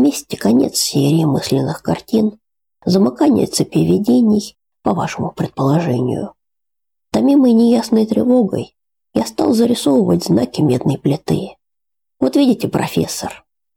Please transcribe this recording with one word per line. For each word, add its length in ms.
месте 340
конец 400
серии 480
мысленных 580
картин, 560
замыкание 640
цепи 320
видений, 760
по 120
вашему 380
предположению. 1000
Томимый 400
неясной 540
тревогой, 680
я 120
стал 260
зарисовывать 720
знаки 360
медной 380
плиты. 580
Вот 180
видите, 320
профессор, 760